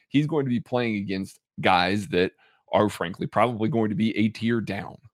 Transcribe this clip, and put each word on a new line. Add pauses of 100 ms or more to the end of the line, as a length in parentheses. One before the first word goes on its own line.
he's
going
to
be
playing
against (220)
guys
that (400)
are,
frankly,
probably
going
to
be
a
tier
down (180)